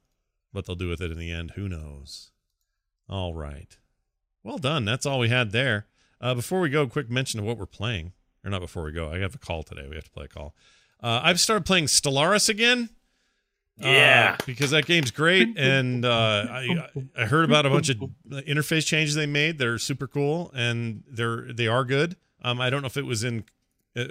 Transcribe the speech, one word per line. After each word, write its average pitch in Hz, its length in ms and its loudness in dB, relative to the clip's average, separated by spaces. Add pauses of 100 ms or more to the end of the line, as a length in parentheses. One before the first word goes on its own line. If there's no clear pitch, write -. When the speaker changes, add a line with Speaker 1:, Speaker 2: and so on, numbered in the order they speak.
(520)
Speaker 1:
what 95 140 -8
they'll 90 100 -8
do 90 140 -4
with 85 120 -4
it 85 100 -6
in 82 60 -8
the 85 140 -8
end, 85 240 -8
who 98 140 -6
knows? 73 600 -12 (800)
All 95 240 -4
right. 76 440 -12 (680)
Well 262 140 -8
done. 143 280 0
That's 117 200 -2
all 139 140 0
we 117 100 4
had 120 220 2
there. 113 360 0 (320)
Uh, 127 160 -2
before 147 260 -2
we 165 80 2
go, 143 180 2
quick 120 220 -6
mention 123 300 -2
of 104 60 -4
what 113 120 -4
we're 101 80 -10
playing. 95 480 -6 (300)
Or - 60 -8
not 98 120 -4
before 87 220 -8
we 76 80 -6
go. 80 200 -6
I 87 80 -4
have 95 160 -4
a - 20 -14
call 82 260 -6
today. - 240 -14
We 73 80 -12
have 76 100 -12
to - 60 -20
play 76 140 -14
a - 20 -14
call. 73 280 -14 (460)
Uh, 117 220 -2
I've 175 160 4
started 214 260 2
playing 180 200 4
Stellaris 151 640 4
again. 233 400 2 (960)
Uh, 131 40 -4
Speaker 2:
Yeah. 135 580 8
Speaker 1:
because 131 260 -2
that 151 140 4
game's 165 260 2
great, 185 460 4
and, 131 480 2
uh, 110 440 2
I, 127 400 -4 (280)
I 120 80 0
heard 156 200 4
about 151 200 6
a 139 40 2
bunch 143 200 4
of 127 80 0 (320)
interface 147 560 -2
changes 156 300 0
they 156 100 0
made 147 320 0
that 123 100 0
are 117 120 -2
super 135 280 -6
cool, 147 460 -2
and 117 540 -4
they're, 120 460 -4
they 117 140 0
are 120 180 2
good. 143 300 0 (280)
Um, 123 180 -2
I 127 80 0
don't 139 120 -2
know 135 60 -6
if 123 100 -10
it 135 80 -4
was 117 180 -2
in, 117 220 -4 (500)
uh, 120 160 -4